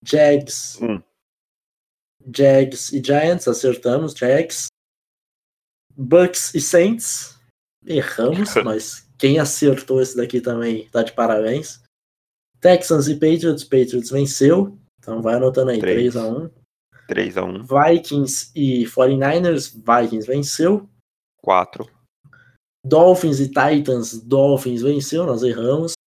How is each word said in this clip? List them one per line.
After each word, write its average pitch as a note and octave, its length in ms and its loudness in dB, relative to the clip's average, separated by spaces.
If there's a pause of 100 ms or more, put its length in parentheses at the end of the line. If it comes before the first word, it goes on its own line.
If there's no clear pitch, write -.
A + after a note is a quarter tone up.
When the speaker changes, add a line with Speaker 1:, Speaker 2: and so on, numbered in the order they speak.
Speaker 1:
Jags. - 720 2
Speaker 2:
Um. G#2+ 200 -4 (1300)
Speaker 1:
Jags C3+ 680 2
e C3 100 -4
Giants, D#3 440 0
acertamos. B2+ 680 -2
Jags. - 540 -2 (1300)
Bucks E3+ 560 2
e D#3 80 -2
Saints. - 800 0 (460)
Erramos, E3 680 -2
Speaker 2:
<laughs> G#2 80 0
Speaker 1:
mas - 540 -8
quem C#3 220 0
acertou C3+ 640 0
esse B2+ 140 -4
daqui A#2+ 240 -4
também A#2 500 -6
tá A2+ 120 -2
de A2+ 100 -4
parabéns. A#2 720 -2 (800)
Texans F3 460 4
e D3+ 80 -2
Patriots. D#3+ 480 0
Patriots B2+ 480 0
venceu. C#3+ 680 2 (200)
Então A2+ 220 -10
vai A2+ 140 0
anotando C3 360 0
aí. A#2 80 0
Speaker 2:
Três. A#2 340 0
Speaker 1:
Três - 20 -6
a A2+ 120 -4
um. C#3+ 220 -8 (580)
Speaker 2:
Três G2 300 -4
a F#2 60 -4
um. F#2 200 -8
Speaker 1:
Vikings C#3+ 920 0
e C3 300 0
forty-niners. C#3 840 0
Vikings A2+ 580 -2
venceu. D#3 640 -2 (520)
Speaker 2:
Quatro. F#2 480 -2 (920)
Speaker 1:
Dolphins E3 560 4
e C#3 80 0
Titans. C3+ 760 -2
Dolphins C3 600 0
venceu. C#3+ 440 -2
Nós A#2+ 160 -2
erramos. B2+ 520 -2 (140)